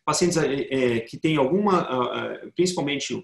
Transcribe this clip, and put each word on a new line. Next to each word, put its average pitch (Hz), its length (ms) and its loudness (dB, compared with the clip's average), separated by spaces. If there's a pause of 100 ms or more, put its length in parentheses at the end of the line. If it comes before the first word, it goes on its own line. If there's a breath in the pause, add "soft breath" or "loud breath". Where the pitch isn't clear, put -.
pacientes, 165 320 2
é, 139 340 0
é, 123 300 2
que - 180 -14
têm 156 180 2
alguma, 180 440 4
ah, 127 240 -2
ah, 113 500 -6
principalmente 147 680 -2